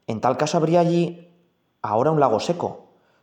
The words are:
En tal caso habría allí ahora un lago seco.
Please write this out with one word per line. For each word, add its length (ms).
En 120
tal 160
caso 220
habría 240
allí 520
ahora 300
un 80
lago 200
seco. 480